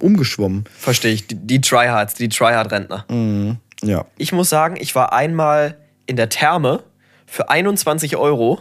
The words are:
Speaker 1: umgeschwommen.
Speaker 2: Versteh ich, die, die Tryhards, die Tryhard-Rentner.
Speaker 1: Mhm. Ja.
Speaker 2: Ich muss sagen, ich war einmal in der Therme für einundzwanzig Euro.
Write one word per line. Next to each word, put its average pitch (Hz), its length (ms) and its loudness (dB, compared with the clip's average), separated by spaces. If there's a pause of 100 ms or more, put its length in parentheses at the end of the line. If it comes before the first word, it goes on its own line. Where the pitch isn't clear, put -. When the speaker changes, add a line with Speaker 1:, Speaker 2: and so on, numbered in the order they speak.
Speaker 1:
umgeschwommen. 107 640 2 (120)
Speaker 2:
Versteh 120 360 0
ich, 104 140 -6
die, 113 80 -10
die 120 260 0
Tryhards, 120 540 2
die 120 120 -4
Tryhard-Rentner. 107 840 0
Speaker 1:
Mhm. 107 460 -2 (280)
Ja. 101 220 -2 (120)
Speaker 2:
Ich - 160 -4
muss 175 160 0
sagen, 160 280 0
ich - 180 -6
war 127 180 0
einmal 151 640 0 (300)
in 127 100 -4
der 113 100 2
Therme 151 560 0 (420)
für - 240 -6
einundzwanzig 156 680 0
Euro. 135 440 2